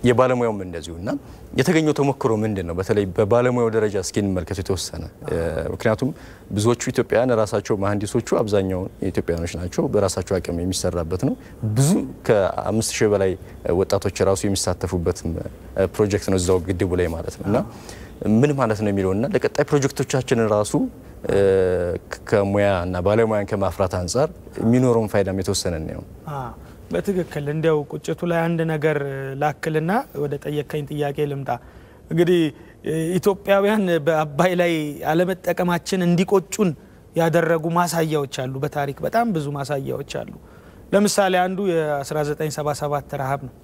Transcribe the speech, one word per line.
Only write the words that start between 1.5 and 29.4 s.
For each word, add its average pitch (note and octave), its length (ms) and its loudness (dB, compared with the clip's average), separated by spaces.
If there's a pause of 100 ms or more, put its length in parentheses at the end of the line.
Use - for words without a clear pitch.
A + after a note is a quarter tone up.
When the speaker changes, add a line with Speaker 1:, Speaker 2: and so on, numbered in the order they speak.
Speaker 1:
የተገኘው D#3 400 2
ተሞክሮ C3+ 420 2
ምንድን G#2 300 -2
ነው? E2+ 80 -6
በተለይ G2+ 340 2
በባለሙያው A#2+ 640 2
ደረጃ G#2+ 280 2
እስኪ - 180 -4
እንመልከት F#2 420 0
የተወሰነ። E2 460 -4 (640)
ምክንያቱም A2+ 420 0 (400)
ብዙዎቹ G#2+ 380 2
ኢትዮጵያውያን B2 460 2
ራሳቸው G#2+ 420 0
መሐንዲሶቹ G#2 600 -2
አብዛኛው G2 460 0 (220)
ኢትዮጵያውያኖች E2+ 520 -2
ናቸው። F#2 320 -4
በራሳቸው G2 460 0
አቅም E2+ 240 -2
የሚሰራበት F2 680 -2
ነው። D3+ 100 0 (340)
ብዙ B2+ 220 2 (340)
ከአምስት A2+ 680 2
ሺህ A2 180 2
በላይ F#2+ 220 2 (420)
ወጣቶች F#2+ 500 0
ራሱ G2 180 2
የሚሳተፉበት F2+ 760 -2 (680)
ፕሮጀክት G2+ 400 0
ነው F#2+ 100 2
እዛው F#2 260 2
ግድቡ F2 300 -2
ላይ F2 160 0
ማለት E2 260 -8
ነው። - 100 -8
እና G#2 120 2 (760)
ምን C3+ 220 6
ማለት A2+ 240 2
ነው G#2+ 120 0
የሚለውና G2 400 0
ለቀጣይ - 340 0
ፕሮጀክቶቻችን C3+ 720 0 (100)
ራሱ፣ G#2 240 2 (540)
እ፣ - 120 2 (840)
ከሙያ G2+ 420 2 (140)
እና F2+ 200 -4
ባለሙያን G#2 460 2
ከማፍራት G2 480 0
አንጻር F2+ 340 0 (280)
የሚኖረውን A#2 520 4
ፋይዳም F#2+ 300 0
የተወሰነ F#2+ 360 -2 (100)
ነው። - 180 -8 (240)
Speaker 2:
አ፣ C#3+ 140 -8 (480)
በትክክል F3 580 -4
እንዲያው D#3 400 2
ቁጭቱ - 380 -6
ላይ E3+ 160 0
አንድ E3 240 0
ነገር D#3 340 0 (380)
ላክልና D#3 540 -2 (260)